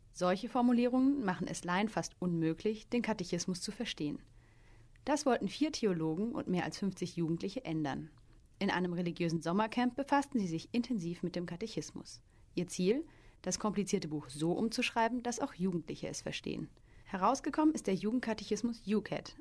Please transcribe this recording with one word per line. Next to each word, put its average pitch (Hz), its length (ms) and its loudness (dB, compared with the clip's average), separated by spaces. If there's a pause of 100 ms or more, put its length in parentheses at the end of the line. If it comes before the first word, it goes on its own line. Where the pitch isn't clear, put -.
(140)
Solche 185 340 0
Formulierungen 247 760 4
machen 180 240 0
es - 180 -6
Laien 185 260 2
fast - 280 -2
unmöglich, 175 680 0
den 240 140 0
Katechismus 180 580 -2
zu - 120 -6
verstehen. - 480 -4 (840)
Das 294 220 2
wollten 233 220 4
vier 311 220 0
Theologen 180 640 0
und - 160 -4
mehr 180 160 2
als 160 140 -4
fünfzig 180 380 -4
Jugendliche 170 500 -2
ändern. 151 420 -2 (540)
In 202 60 2
einem 180 240 2
religiösen 170 480 0
Sommercamp 220 560 2
befassten 277 420 2
sie 196 80 2
sich 160 260 -4
intensiv 202 500 -2
mit 170 120 -4
dem 175 120 -4
Katechismus. - 720 -8 (340)
Ihr 180 120 0
Ziel? 208 400 2 (340)
Das - 180 -2
komplizierte 202 500 0
Buch 147 200 -4
so 147 240 0
umzuschreiben, 233 720 2
dass 240 180 -2
auch 285 140 -4
Jugendliche 175 540 -2
es - 120 -6
verstehen. - 480 -6 (360)
Herausgekommen 269 720 2
ist - 120 -2
der 190 80 4
Jugendkatechismus 220 920 -2
ucat, 196 540 -2